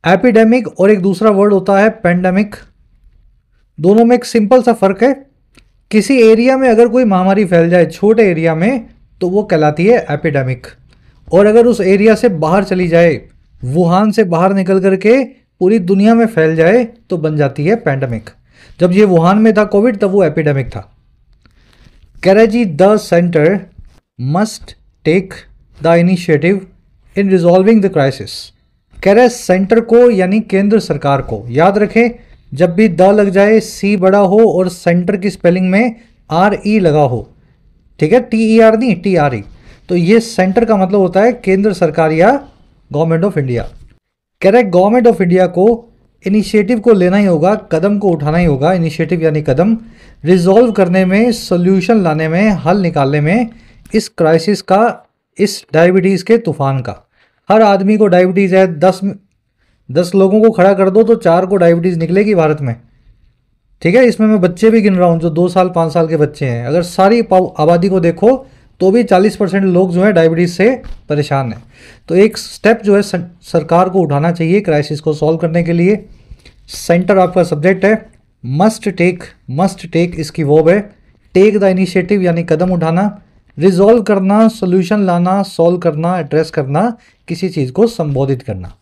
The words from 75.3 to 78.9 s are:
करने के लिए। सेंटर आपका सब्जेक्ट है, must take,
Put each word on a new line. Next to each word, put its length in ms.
करने 240
के 100
लिए। 340
सेंटर 500
आपका 260
सब्जेक्ट 400
है, 220
must 220
take, 340